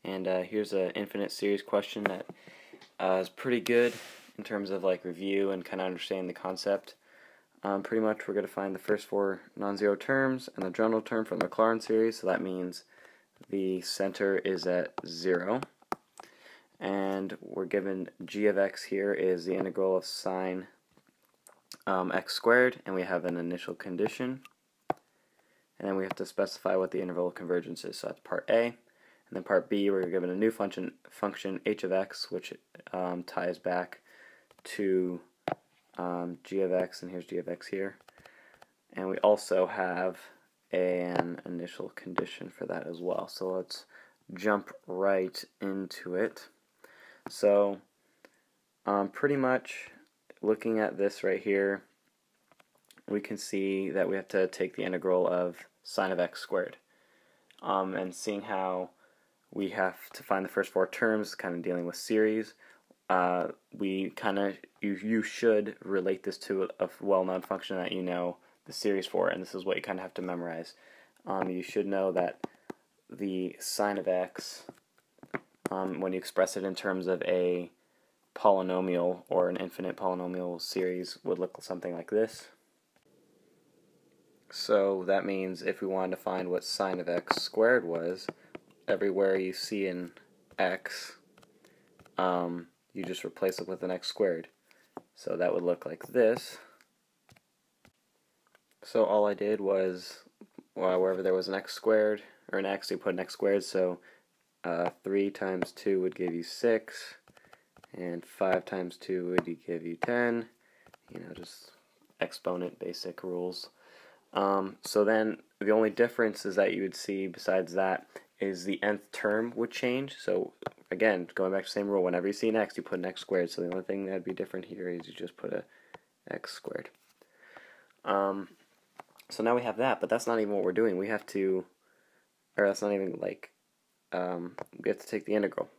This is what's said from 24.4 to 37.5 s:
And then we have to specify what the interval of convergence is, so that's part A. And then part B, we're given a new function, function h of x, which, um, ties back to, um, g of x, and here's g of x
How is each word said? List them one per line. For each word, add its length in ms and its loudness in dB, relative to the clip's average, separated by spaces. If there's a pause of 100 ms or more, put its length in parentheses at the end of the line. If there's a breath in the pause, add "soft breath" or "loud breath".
And 120 -8
then 80 -2
we 80 -2
have 100 -6
to 100 -6
specify 520 -2
what 160 0
the 100 -2
interval 240 -2
of 80 -4
convergence 500 -4
is, 140 -10
so 80 -8
that's 140 -8
part 280 -6
A. 180 6
And 100 -6 (560 soft breath)
then 100 -6
part 260 2
B, 220 4
we're 180 2
given 220 0
a 40 0
new 180 4
function, 420 -4 (160)
function 560 -4
h 160 -2
of 100 0
x, 380 -2
which, 240 -8 (380)
um, 320 -2
ties 340 -4
back 420 -2 (640 loud breath)
to, 580 0 (800)
um, 460 -4
g 160 -2
of 120 2
x, 300 0
and 80 -10
here's 160 -8
g 120 -4
of 100 -4
x 180 -8